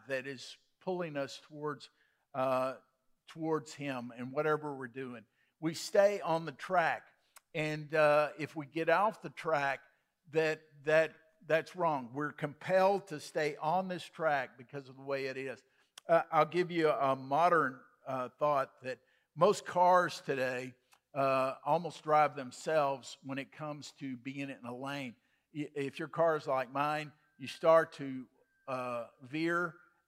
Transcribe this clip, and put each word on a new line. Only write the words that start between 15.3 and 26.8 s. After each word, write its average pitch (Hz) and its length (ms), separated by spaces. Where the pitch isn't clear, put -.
is. 131 220
Uh, 165 220
I'll 156 140
give 170 260
you 160 180
a 135 260
modern, 139 600
uh, 127 220
thought 147 320
that 127 140
most 185 300
cars 180 600
today, 127 480
uh, 135 380
almost 156 400
drive 151 320
themselves 139 880
when 135 140
it 135 140
comes 147 480
to 135 180
being 135 320
in 120 180
a 120 60
lane. 135 400
Y-, 147 220
if 139 240
your 160 80
car 165 280
is 143 120
like 131 260
mine, 151 380